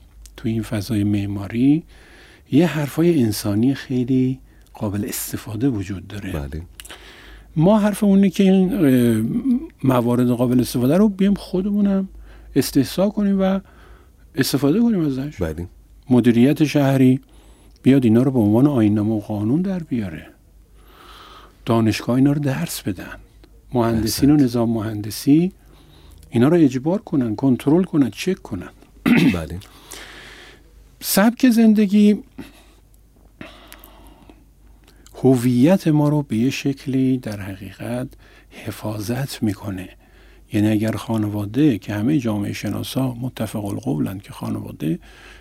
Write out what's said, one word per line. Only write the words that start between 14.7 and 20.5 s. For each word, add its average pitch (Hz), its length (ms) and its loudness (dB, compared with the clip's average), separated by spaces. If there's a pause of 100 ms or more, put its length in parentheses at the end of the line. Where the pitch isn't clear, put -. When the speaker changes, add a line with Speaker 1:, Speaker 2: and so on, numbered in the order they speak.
Speaker 1:
کنیم 233 200 2
ازش. 143 420 -4
Speaker 2:
بله. 82 260 -6 (420)
Speaker 1:
مدیریت 123 540 4
شهری 135 560 4 (640)
بیاد 131 220 4
اینا 113 180 4
رو 139 80 2
به 131 80 0
عنوان 110 280 4
آیین‌نامه 110 480 2
و 107 40 -4
قانون 107 420 -2
در 185 180 -4
بیاره. 98 480 -8 (1400)